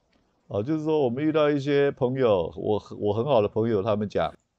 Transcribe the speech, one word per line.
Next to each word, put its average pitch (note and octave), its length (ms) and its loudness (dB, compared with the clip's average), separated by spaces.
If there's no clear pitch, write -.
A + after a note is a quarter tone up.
哦， G2+ 140 -4
就 D3+ 160 -2
是 D#3 60 -6
说 D#3 160 0
我 C3 100 2
们 B2+ 140 -6
遇 D#3 80 0
到 D3+ 180 2
一 D3 100 0
些 C#3+ 320 0
朋 B2+ 220 -2
友， G#2 420 2
我， G2 260 -2
我 G#2 140 0
很 A#2 120 -2
好 C3+ 160 4
的 G#2 60 2
朋 A2 200 -2
友， G#2+ 140 0
他 G#2 140 0
们 G#2 120 -4
讲。 E2 240 -2